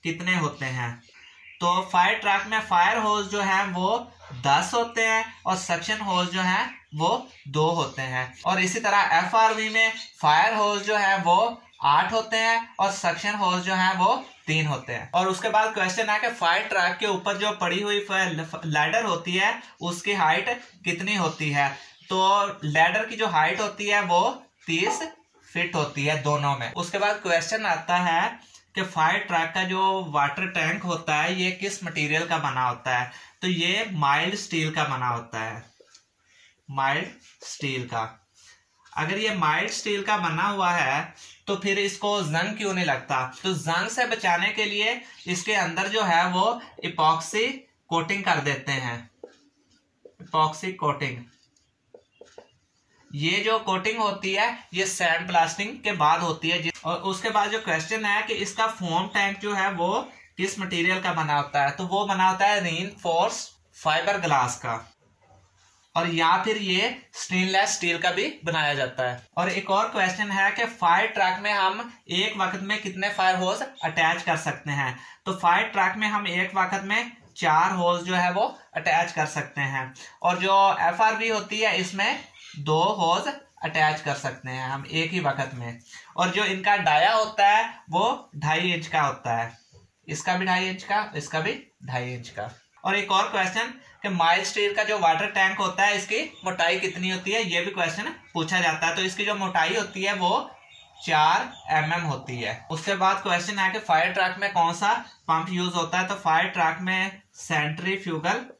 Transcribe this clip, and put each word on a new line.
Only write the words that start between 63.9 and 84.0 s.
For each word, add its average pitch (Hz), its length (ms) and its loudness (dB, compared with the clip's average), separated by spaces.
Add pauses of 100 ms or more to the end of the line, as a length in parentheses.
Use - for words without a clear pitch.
ग्लास 135 380 2
का, 117 160 -6 (1200)
और 170 140 0
या 165 220 2 (120)
फिर 214 160 0
ये 202 360 0 (200)
stainless 190 560 0
steel 170 260 -2
का 175 140 0
भी 202 160 -2 (180)
बनाया 156 300 0
जाता 127 340 -2
है। 123 120 -8 (160)
और 180 140 0
एक 190 200 -4
और 214 180 2
question 202 420 -2
है 196 200 2
कि 214 140 -2
fire 185 440 2
truck 196 320 0
में 208 120 -2
हम 202 380 0 (180)
एक 185 280 -2
वक्त 185 240 -2
में 208 200 4
कितने 196 300 -2
fire 185 260 4
होज 185 240 2
attach 165 640 0
कर 160 160 2
सकते 147 340 -4
हैं। 135 240 -2 (280)
तो 185 100 -2
fire 185 320 4
truck 190 300 0
में 214 100 0
हम 208 220 -2
एक 185 260 -2
वक्त 190 300 0
में 226 260 -2 (260)
चार 165 360 4
होज 175 300 2
जो 180 120 -2
है 180 180 2
वो 214 220 0 (200)
attach 170 360 2
कर 151 160 -2
सकते 143 360 -6
हैं, 135 300 -4 (280)
और 175 180 2
जो 196 420 6
एफ़आरवी 220 480 2
होती 208 300 -2
है 208 200 2
इसमें 196 440 -2 (360)
दो 156 220 2 (140)
होज 180 320 2 (360)
अटैच 156 380 2